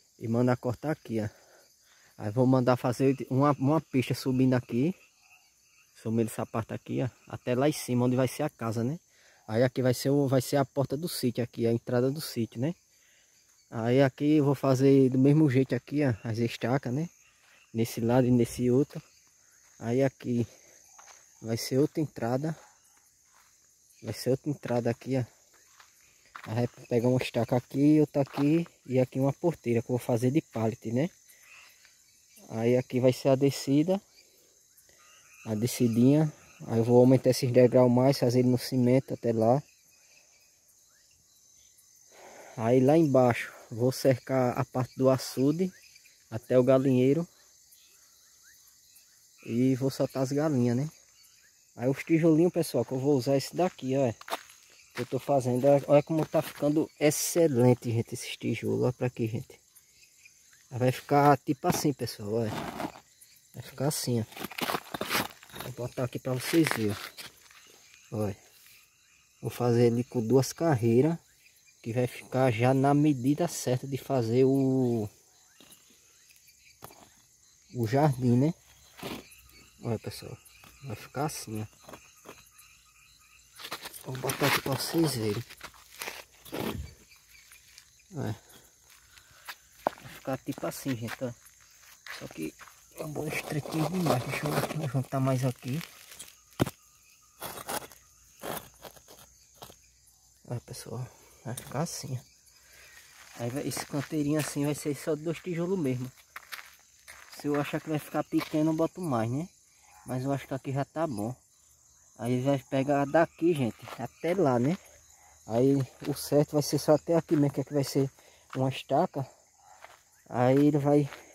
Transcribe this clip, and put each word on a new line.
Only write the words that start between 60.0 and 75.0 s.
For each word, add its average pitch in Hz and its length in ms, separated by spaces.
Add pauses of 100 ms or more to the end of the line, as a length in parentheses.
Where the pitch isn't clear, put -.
Vai 127 200
ficar 143 460
tipo - 300
assim, 170 240
pessoal, 110 420
olha. 113 180 (1040)
Vai 123 100
ficar 131 240
assim, 123 340
ó. - 20 (1400)
Vou 123 240
botar - 160
aqui 127 160
pra 127 140
vocês 156 420
verem, 107 200 (1160)
ó. 117 60
Olha. 107 200 (1040)
Vou 123 80
fazer 120 380
ele 120 160
com - 180
duas 123 320
carreiras. 135 640 (640)
Que 117 100
vai 123 160
ficar 127 420
já 120 240
na 135 200
medida 147 520
certa 123 400
de 135 120
fazer 127 480
o, 131 640 (2750)